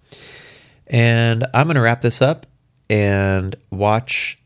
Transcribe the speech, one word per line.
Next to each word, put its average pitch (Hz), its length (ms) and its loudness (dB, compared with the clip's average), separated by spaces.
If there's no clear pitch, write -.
And 117 680 2
I'm 139 140 2
gonna 151 120 0
wrap 117 200 2
this 117 200 -2
up 143 260 0
and 98 640 0
watch 104 760 -4